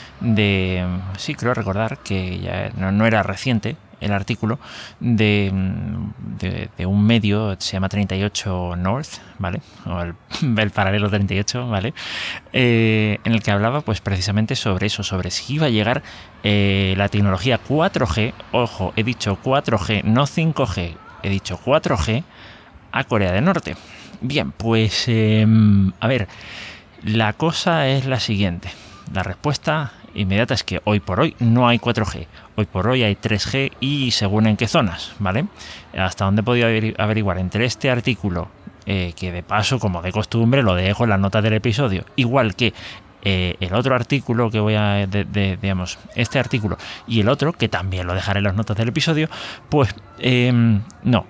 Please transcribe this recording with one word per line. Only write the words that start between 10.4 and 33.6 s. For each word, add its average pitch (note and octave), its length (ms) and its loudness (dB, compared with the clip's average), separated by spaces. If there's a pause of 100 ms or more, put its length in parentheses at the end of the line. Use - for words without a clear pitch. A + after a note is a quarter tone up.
<laughs> A#2+ 180 0
el G#2+ 120 2
paralelo G2+ 380 2
treinta G2 240 0
y F#2+ 60 0
ocho, B2 300 -4
¿vale? G#2 260 -2 (580)
Eh, A2 720 4
en A#2 80 0
el A2 100 2
que G#2+ 80 -2
hablaba, A2+ 300 2
pues, A2+ 220 -4
precisamente G#2 540 0
sobre G2 320 0
eso, G#2 160 -4
sobre F2+ 260 -4
si - 240 -6
iba D#3 120 0
a C3 40 2
llegar, A2+ 320 2 (400)
eh, G2 560 2
la G2+ 100 2
tecnología G2+ 500 2
cuatro D3+ 480 0
G, G#2+ 280 -2 (180)
ojo, A2+ 440 0
he A2 80 2
dicho G#2+ 380 -2
cuatro C3+ 360 2
G, G2+ 260 -2
no B2 220 4
cinco D#3+ 400 0
G, E2+ 280 -4 (280)
he G2 80 -2
dicho F#2+ 320 -4
cuatro - 340 2
G - 280 0 (680)
a B2+ 120 -2
Corea G2 280 2
del G#2 120 2
Norte. F3 300 0 (460)
Bien, C3 320 -2
pues, A2 560 0
em, A2 920 6
a - 80 0
ver, A#2+ 200 0 (760)
la G#2+ 300 2
cosa D#3+ 560 0
es C3+ 160 2
la C3 160 -2
siguiente. F#2+ 500 -2 (420)
La F#2 100 -2
respuesta D3 720 -2 (220)
inmediata G#2 400 2
es - 80 -2
que - 220 -6
hoy G#2 160 2
por F#2+ 200 -2
hoy D#3 200 0
no A#2+ 280 4
hay A#2+ 100 4
cuatro A2 280 -2
G. - 200 -8 (300)
Hoy G#2+ 100 0
por F#2+ 200 -2
hoy B2+ 160 2
hay G2+ 140 2
tres G#2+ 360 -2
G C3+ 280 -2